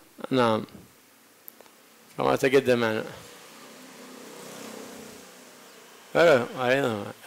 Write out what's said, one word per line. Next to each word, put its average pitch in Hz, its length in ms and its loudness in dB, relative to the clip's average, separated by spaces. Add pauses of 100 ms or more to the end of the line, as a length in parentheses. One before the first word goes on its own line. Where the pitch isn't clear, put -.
(320)
نعم. 120 340 2 (1500)
كما 135 180 0
تقدم 127 440 4
معنا. 113 260 -2 (3000)
أيوه، 139 520 4
أيوه. 120 460 0 (120)